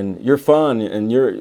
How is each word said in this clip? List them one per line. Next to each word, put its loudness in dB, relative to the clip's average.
and -12
you're 2
fun, 2
and -4
you're, 2